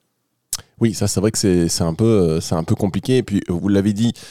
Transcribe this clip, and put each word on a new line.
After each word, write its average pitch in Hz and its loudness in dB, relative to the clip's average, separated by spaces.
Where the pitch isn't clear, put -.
Oui, 113 2
ça, 107 -2
c'est 98 -2
vrai 107 2
que - -4
c'est, 87 2
c'est - -2
un 82 -2
peu, 110 0
euh, 90 2
c'est - -4
un 82 -2
peu 107 0
compliqué. 110 0
Et 117 2
puis, 98 -2
euh, 90 -4
vous 87 -4
l'avez 98 2
dit, 110 0